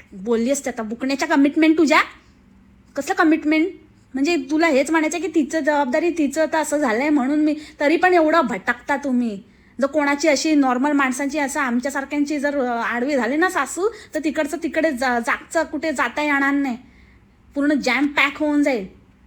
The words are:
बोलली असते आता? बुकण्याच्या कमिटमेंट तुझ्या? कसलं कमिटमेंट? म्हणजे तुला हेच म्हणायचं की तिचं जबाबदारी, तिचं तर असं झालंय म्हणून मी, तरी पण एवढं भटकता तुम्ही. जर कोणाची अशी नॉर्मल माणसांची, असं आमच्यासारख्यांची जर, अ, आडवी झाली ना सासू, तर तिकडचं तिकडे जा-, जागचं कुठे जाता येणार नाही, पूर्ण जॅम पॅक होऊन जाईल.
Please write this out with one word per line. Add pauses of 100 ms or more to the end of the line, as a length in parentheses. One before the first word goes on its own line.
(140)
बोलली
असते
आता?
बुकण्याच्या
कमिटमेंट
तुझ्या? (960)
कसलं
कमिटमेंट? (460)
म्हणजे
तुला
हेच
म्हणायचं
की
तिचं
जबाबदारी,
तिचं
तर
असं
झालंय
म्हणून
मी, (240)
तरी
पण
एवढं
भटकता
तुम्ही. (380)
जर
कोणाची
अशी
नॉर्मल
माणसांची,
असं
आमच्यासारख्यांची
जर,
अ,
आडवी
झाली
ना
सासू, (260)
तर
तिकडचं
तिकडे
जा-,
जागचं
कुठे
जाता
येणार
नाही, (800)
पूर्ण
जॅम
पॅक
होऊन
जाईल. (400)